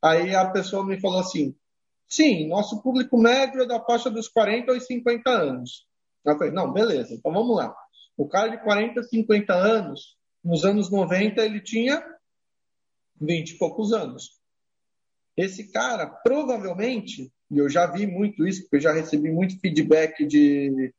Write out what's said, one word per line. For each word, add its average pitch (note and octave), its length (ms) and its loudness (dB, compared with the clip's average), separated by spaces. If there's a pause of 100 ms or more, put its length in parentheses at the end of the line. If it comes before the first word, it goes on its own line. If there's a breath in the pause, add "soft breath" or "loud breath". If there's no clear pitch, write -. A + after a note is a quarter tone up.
Aí E3+ 340 4
a F#3+ 140 4
pessoa F#3+ 360 -4
me F#3+ 140 -4
falou F#3 200 0
assim, D3 360 -4 (520)
"Sim, G3+ 400 2
nosso G#3 340 -4
público B3 360 0
médio B3+ 440 4
é B3 60 0
da A#3 160 -4
faixa A#3+ 260 0
dos A3 200 -6
quarenta A#3 420 0
aos B3 140 -2
cinquenta A#3+ 460 -2
anos." D3+ 540 -2 (400)
Eu D3 120 2
falei, D#3+ 160 -2
"Não, D#3+ 180 -2
beleza, E3 420 0
então D#3 200 -4
vamos A3+ 240 2
lá." A#2+ 180 -4 (400 soft breath)
O D3 120 -4
cara G#3 220 0
de A3+ 140 -10
quarenta, A3 400 0
cinquenta G#3+ 520 2
anos, F#3 600 0 (280)
nos E3+ 220 0
anos G3+ 260 2
noventa, G3 520 0
ele G#3+ 180 -2
tinha B3+ 420 -2 (1160)
vinte D#3+ 320 -4
e - 60 -20
poucos G3+ 360 -2
anos. C#3+ 460 -8 (960)
Esse F#3+ 360 -6
cara, G#3 360 -2
provavelmente, A3+ 1200 -2 (200)
e D3 60 0
eu C#3+ 120 2
já E3+ 180 4
vi G3 200 -4
muito F#3+ 400 -2
isso, F#3 160 -4
porque - 140 0
eu C#3+ 40 4
já D#3 100 4
recebi D#3 400 -2
muito F#3 280 -2
feedback D#3 680 2
de C#3+ 720 2